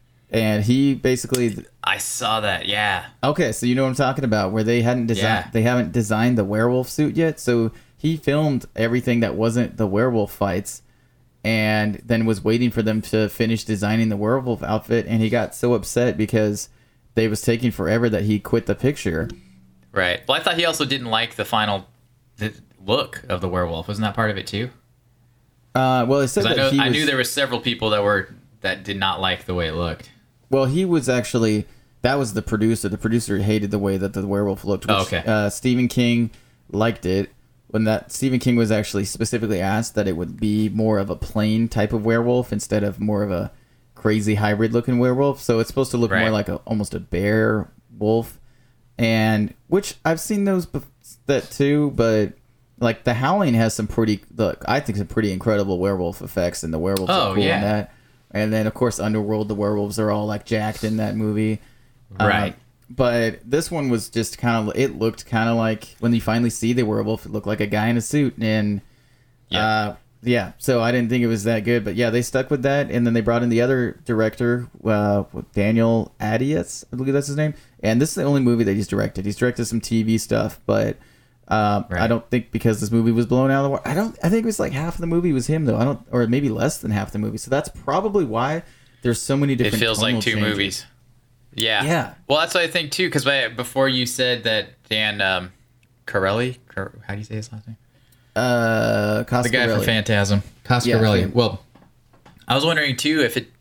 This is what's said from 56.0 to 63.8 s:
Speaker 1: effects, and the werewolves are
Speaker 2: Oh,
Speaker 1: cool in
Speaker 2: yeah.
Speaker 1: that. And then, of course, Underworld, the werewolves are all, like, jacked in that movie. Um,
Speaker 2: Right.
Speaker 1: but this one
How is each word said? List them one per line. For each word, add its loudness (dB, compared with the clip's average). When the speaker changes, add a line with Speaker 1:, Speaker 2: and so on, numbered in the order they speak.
Speaker 1:
effects, -4
and -6
the -2
werewolves 0
are 0
Speaker 2:
Oh, -4
Speaker 1:
cool 2
in 2
Speaker 2:
yeah. 0
Speaker 1:
that. -2
And -2
then, 2
of -2
course, 0
Underworld, 0
the -4
werewolves -2
are 2
all, -2
like, -6
jacked -2
in -2
that -2
movie. 0
Um, 2
Speaker 2:
Right. 2
Speaker 1:
but 2
this 0
one -2